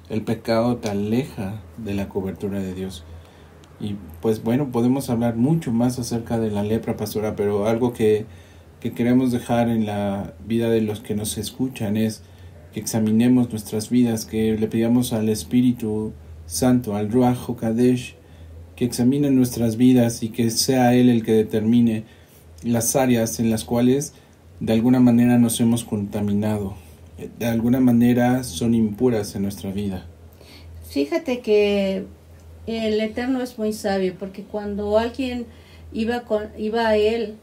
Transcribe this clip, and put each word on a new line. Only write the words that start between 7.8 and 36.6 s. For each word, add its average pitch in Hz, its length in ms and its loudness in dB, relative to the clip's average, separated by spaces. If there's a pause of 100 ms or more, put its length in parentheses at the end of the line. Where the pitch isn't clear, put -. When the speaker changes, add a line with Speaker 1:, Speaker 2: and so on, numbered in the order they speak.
Speaker 1:
que 107 320 2 (580)
que 117 80 -6
queremos 123 400 2
dejar 117 380 0
en 113 160 0
la 101 480 -4 (120)
vida 113 240 0
de 113 120 4
los 104 180 -4
que - 160 -6
nos 104 220 -6
escuchan 110 580 -4
es 110 260 -2 (520)
que 107 80 -8
examinemos 117 680 2
nuestras 107 400 -6
vidas, 117 360 2
que 110 320 0
le 107 100 0
pidamos 117 460 0
al 110 160 0
Espíritu 110 840 0 (360)
Santo, 123 460 0
al 107 160 -2
Ruach 123 280 2 (100)
HaKodesh, 123 680 0 (600)
que - 80 -6
examine 135 480 2
nuestras 120 460 2
vidas 123 440 4
y 113 80 -4
que 113 200 0
sea 123 460 2
Él 123 120 6
el 117 160 4
que 113 80 0
determine 110 720 2 (580)
las 117 360 0
áreas 117 420 2
en 113 100 2
las 110 140 -2
cuales 123 480 2 (480)
de 110 140 -2
alguna 123 260 4
manera 120 380 6
nos 117 240 4
hemos 117 240 2
contaminado, 104 880 -2 (640)
de 113 60 -4
alguna 117 340 2
manera 123 640 4
son 117 300 -2
impuras 110 640 0
en 98 80 -4
nuestra 98 280 -6
vida. 95 340 -6 (840)
Speaker 2:
Fíjate 285 500 -4
que 202 640 2 (640)
el 220 320 -2
Eterno 247 420 -2
es 254 160 -8
muy 214 140 -2
sabio, 196 480 -2
porque 196 240 -12
cuando 208 540 -2
alguien 240 480 -4 (480)
iba 240 300 -4
con, 214 340 -4
iba 220 320 -2